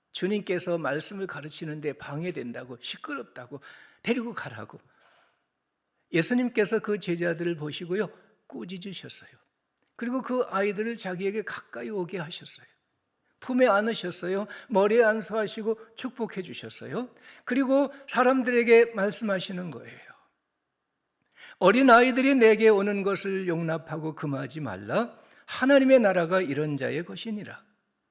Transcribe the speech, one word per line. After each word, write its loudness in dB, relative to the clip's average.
주님께서 -2
말씀을 -6
가르치는데 -10
방해된다고, -10
시끄럽다고 -14
데리고 -4
가라고. -12
예수님께서 0
그 -4
제자들을 -4
보시고요, -6
꾸짖으셨어요. -14
그리고 -4
그 -2
아이들을 -2
자기에게 -6
가까이 -12
오게 -6
하셨어요. -12
품에 4
안으셨어요. 0
머리에 4
안수하시고 -2
축복해 -8
주셨어요. -10
그리고 2
사람들에게 4
말씀하시는 -4
거예요. -18
"어린 6
아이들이 6
내게 8
오는 4
것을 -2
용납하고 -4
금하지 -6
말라. -4
하나님의 6
나라가 2
이런 -2
자의 -4
것이니라. -12